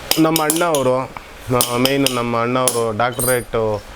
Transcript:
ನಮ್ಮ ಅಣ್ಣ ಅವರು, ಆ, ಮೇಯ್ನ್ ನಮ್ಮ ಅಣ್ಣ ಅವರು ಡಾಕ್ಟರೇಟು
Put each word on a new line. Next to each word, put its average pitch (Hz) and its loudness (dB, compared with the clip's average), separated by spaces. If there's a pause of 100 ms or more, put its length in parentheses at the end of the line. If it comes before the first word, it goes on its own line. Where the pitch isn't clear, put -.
(180)
ನಮ್ಮ 160 4
ಅಣ್ಣ 160 0
ಅವರು, 131 2
ಆ, 120 -2
ಮೇಯ್ನ್ 131 2
ನಮ್ಮ 120 0
ಅಣ್ಣ 123 0
ಅವರು 117 0
ಡಾಕ್ಟರೇಟು 117 0 (140)